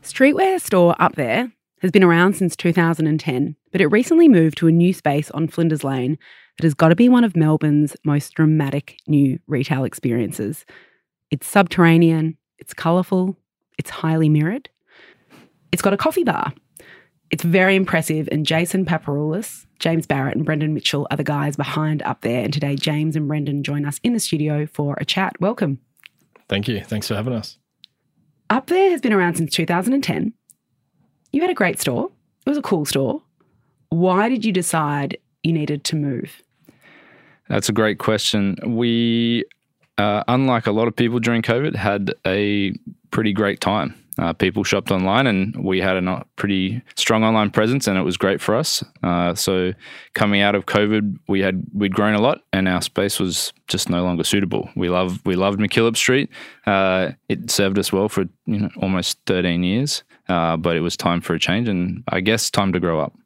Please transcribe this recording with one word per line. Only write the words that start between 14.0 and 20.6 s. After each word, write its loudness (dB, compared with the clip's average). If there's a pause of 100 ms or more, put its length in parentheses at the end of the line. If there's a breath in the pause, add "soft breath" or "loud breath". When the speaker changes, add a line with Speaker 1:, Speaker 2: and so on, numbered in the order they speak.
Speaker 1:
mirrored. 0 (1040 soft breath)
It's -2
got 2
a -2
coffee 0
bar. 0 (800 loud breath)
It's -4
very 4
impressive, 0
and 0
Jason 0
Paparoulis, -4 (140)
James 0
Barrett -2
and 0
Brendan 0